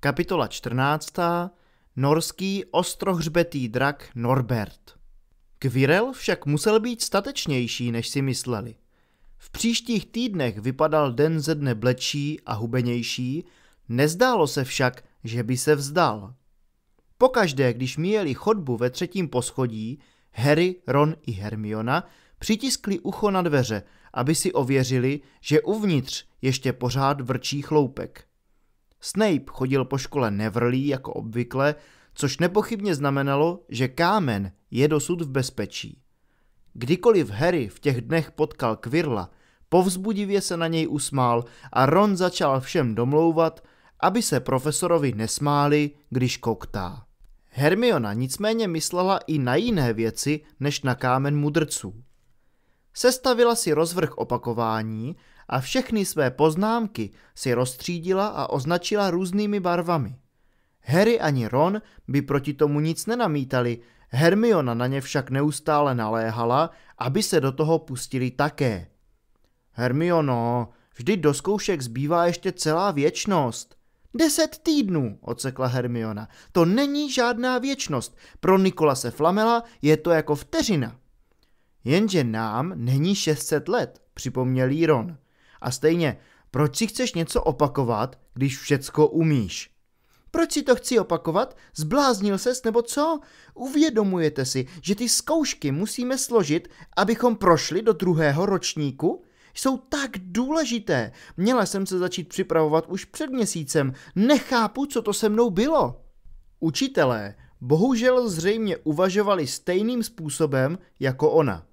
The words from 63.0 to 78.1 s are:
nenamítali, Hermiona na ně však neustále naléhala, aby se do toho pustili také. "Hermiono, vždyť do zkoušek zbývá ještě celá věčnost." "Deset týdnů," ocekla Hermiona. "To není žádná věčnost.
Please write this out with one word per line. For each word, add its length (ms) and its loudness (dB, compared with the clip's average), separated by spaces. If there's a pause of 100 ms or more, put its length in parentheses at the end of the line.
nenamítali, 760 -2 (300)
Hermiona 640 4
na 140 -2
ně 140 -2
však 280 -4
neustále 640 2
naléhala, 720 0 (280)
aby 260 0
se 180 2
do 100 0
toho 280 0
pustili 520 -6
také. 560 -2 (840)
"Hermiono, 1000 0 (260)
vždyť 240 0
do 140 4
zkoušek 480 -2
zbývá 440 0
ještě 260 0
celá 400 0
věčnost." 840 -2 (380)
"Deset 440 0
týdnů," 640 0
ocekla 460 -4
Hermiona. 600 -4 (240)
"To 140 6
není 460 0
žádná 460 0
věčnost. 600 -6 (220)